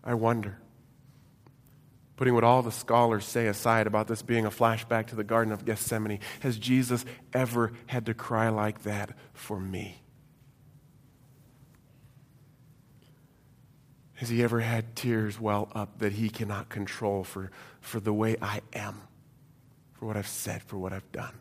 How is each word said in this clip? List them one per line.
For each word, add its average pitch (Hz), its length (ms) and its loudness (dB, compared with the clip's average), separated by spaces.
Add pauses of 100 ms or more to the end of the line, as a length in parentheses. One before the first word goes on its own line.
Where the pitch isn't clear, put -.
I 120 120 0
wonder, 113 420 0 (1600)
putting 127 160 4
what 117 100 6
all 123 200 8
the 117 100 -4
scholars 117 540 4
say 117 220 0
aside 110 380 4
about 107 220 2
this 113 140 -4
being 113 240 2
a 104 40 0
flashback 113 580 0
to 117 60 -12
the 107 100 -4
Garden 113 280 2
of 101 140 -6
Gethsemane, 107 540 -2 (200)
has 120 180 -2
Jesus 123 460 2 (300)
ever 117 380 2 (120)
had 120 220 -4
to 110 80 -2
cry 113 340 0
like 107 360 0
that 104 260 -4 (240)
for 101 260 -8
me? 95 400 -8 (4000)
Has 117 160 -8
he 117 120 4
ever 117 180 4
had 113 360 -2
tears 110 420 0
well 104 360 0
up 104 240 -6
that 104 140 2
he 107 180 0
cannot 104 400 -6
control 101 540 -2
for, 95 260 -10 (320)
for - 180 -6
the 107 120 0
way 110 280 2
I 104 220 -4 (100)
am, 104 300 -10 (880)
for - 140 -12
what 107 100 -4
I've 98 100 -2
said, - 360 -8
for - 160 -10
what 92 160 -4
I've - 180 -12
done? - 280 -10